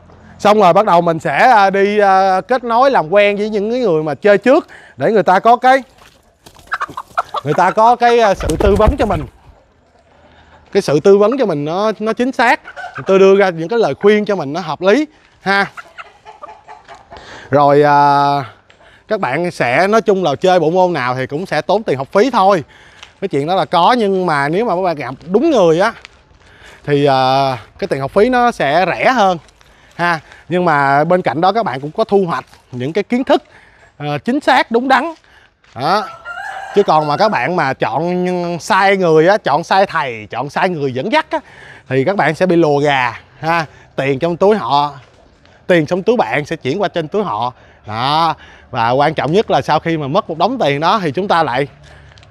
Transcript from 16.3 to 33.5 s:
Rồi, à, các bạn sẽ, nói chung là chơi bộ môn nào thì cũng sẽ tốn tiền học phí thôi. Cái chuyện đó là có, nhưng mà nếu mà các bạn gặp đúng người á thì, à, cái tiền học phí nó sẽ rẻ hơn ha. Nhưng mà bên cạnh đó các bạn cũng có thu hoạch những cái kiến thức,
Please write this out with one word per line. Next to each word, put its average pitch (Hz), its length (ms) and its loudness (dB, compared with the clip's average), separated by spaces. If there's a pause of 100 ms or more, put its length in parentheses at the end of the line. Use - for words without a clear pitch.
Rồi, 143 320 4
à, 143 640 2 (640)
các - 120 -4
bạn 165 300 -4
sẽ, 151 380 0
nói 220 140 2
chung 190 220 0
là 143 100 0
chơi 180 260 2
bộ 156 100 0
môn 180 220 2
nào 127 220 -2
thì 131 120 -6
cũng 156 200 -8
sẽ 156 160 -4
tốn 208 200 -2
tiền 151 160 -2
học 135 140 -8
phí 202 180 2
thôi. 196 340 2 (560)
Cái 196 80 -6
chuyện 143 180 -4
đó 175 80 -2
là 175 100 0
có, 180 280 2
nhưng 196 340 0
mà 143 220 0
nếu 185 160 -2
mà 190 120 -2
các 185 60 -4
bạn 170 140 -2
gặp 135 180 -10 (160)
đúng 240 200 0
người 175 300 2
á 208 120 0 (920)
thì, 143 200 0
à, 131 540 0 (200)
cái 196 100 -6
tiền 143 120 -4
học 139 100 -6
phí 214 180 2
nó 247 220 0
sẽ 160 360 0
rẻ 160 240 -2
hơn 196 280 0 (560)
ha. 170 260 -2 (280)
Nhưng 180 160 -2
mà 143 400 2
bên 180 180 0
cạnh 127 180 -4
đó 185 120 2
các 220 100 -2
bạn 135 180 -8
cũng 147 100 -10
có 220 140 -4
thu 196 220 0
hoạch 156 180 -8 (280)
những 131 200 -6
cái 202 120 -4
kiến 247 200 -4
thức, - 180 0 (560)